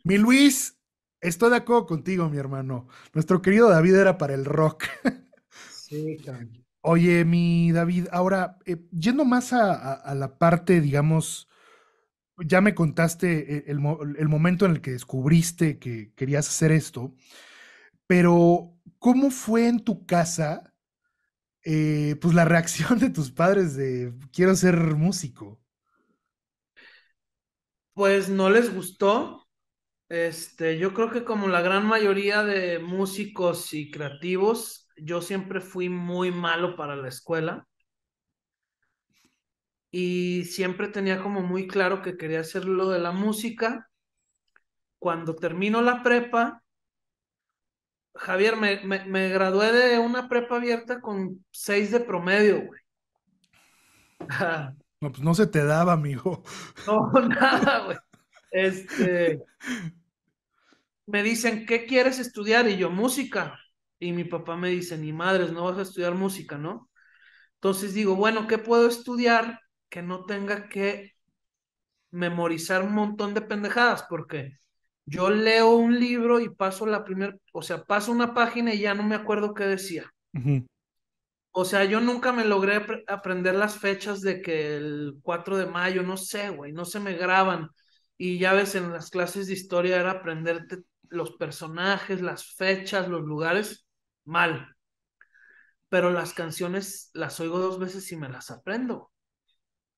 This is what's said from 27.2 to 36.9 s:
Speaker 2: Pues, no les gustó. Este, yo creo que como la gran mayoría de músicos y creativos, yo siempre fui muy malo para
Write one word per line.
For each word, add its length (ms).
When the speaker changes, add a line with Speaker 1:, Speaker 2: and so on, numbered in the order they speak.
Speaker 2:
Pues, 360
no 200
les 240
gustó. 720
Este, 720
yo 140
creo 180
que 140
como 240
la 120
gran 260
mayoría 560
de 360
músicos 920
y 180
creativos, 1080
yo 240
siempre 400
fui 280
muy 420
malo 460
para 180